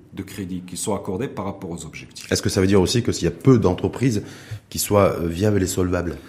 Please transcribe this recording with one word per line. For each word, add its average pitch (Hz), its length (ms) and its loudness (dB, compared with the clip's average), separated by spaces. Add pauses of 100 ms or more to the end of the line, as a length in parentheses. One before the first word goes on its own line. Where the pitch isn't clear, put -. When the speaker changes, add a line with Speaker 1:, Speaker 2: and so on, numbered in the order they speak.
(140)
Speaker 1:
de - 100 -10
crédits 92 440 -10
qui 90 100 -12
sont 107 160 -4
accordés 98 340 -4
par 104 180 -8
rapport 92 260 -8
aux 85 140 -10
objectifs. - 460 -12
Speaker 2:
Est-ce 98 100 0
que - 80 0
ça 98 120 2
veut 95 60 4
dire 98 140 6
aussi 92 200 2
que 113 100 -2
s'il - 140 -2
y - 20 4
a 82 40 2
peu 135 260 6
d'entreprises 101 640 0 (460)
qui - 80 -8
soient, 101 440 4
euh, 85 60 -2
viables 98 360 2
et 90 40 0
solvables ? 87 500 -2 (120)